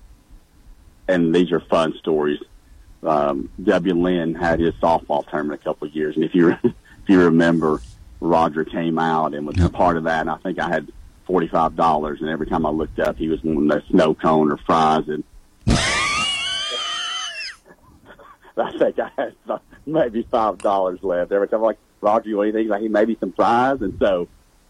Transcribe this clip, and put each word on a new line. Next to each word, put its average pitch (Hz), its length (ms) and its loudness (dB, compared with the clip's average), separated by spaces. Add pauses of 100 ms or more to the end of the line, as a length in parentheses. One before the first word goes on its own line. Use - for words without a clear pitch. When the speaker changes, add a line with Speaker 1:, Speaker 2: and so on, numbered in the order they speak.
(1080)
Speaker 1:
and 85 260 2
these 87 180 2
are 80 80 0
fun 80 400 0
stories. 73 400 -2 (640)
Um, 71 460 0 (140)
W. 92 300 2
Lynn 87 420 0
had 82 240 0
his 82 160 2
softball 80 540 0
tournament 73 320 -6
a - 20 -16
couple 78 240 -4
of 73 80 -12
years, 76 200 -4
and 80 100 0
if - 100 -4
you, 85 140 6
<laughs> - 140 0
if - 100 2 (340)
you 92 180 6
remember, 82 540 4 (400)
Roger 80 460 0
came 82 340 -4
out 80 360 0
and 76 120 -8
was 73 100 -6
Speaker 2:
Yep. 85 160 4
Speaker 1:
part 87 240 2
of 80 80 -4
that, 80 160 0
and 80 80 -4
I 78 80 -6
think 87 220 -8
I 78 80 -4
had 78 200 -4 (400)
forty-five 82 480 0
dollars, 76 460 0
and 78 80 -4
every 78 180 -6
time 82 180 0
I 76 60 -2
looked 78 280 -4
up, 76 180 -2
he 80 120 -4
was 78 140 -4
wanting 76 240 0
the 73 220 0
snow 90 260 4
cone 78 360 2
or 71 60 -2
fries, 80 500 0
and 76 160 -6 (440)
<laughs> - 100 4 (2750)
I - 200 -4
think 120 220 0
I 101 180 -6
had 131 180 -6 (120)
fi-, 117 120 -4 (260)
maybe 139 440 -2
five 110 300 0
dollars 95 440 0
left. 87 280 -2
Every 98 160 2
time 110 120 -2
I'm 110 60 2
like, 113 120 0 (240)
"Roger, 107 280 2
you 104 80 -2
want 104 100 2
anything?" 110 160 0
He's 110 80 -2
like, 101 100 -2
"Hey, 113 60 -2
maybe 107 320 2
some 92 140 -6
fries." 120 480 2
And 92 180 -6
so 92 280 0 (420)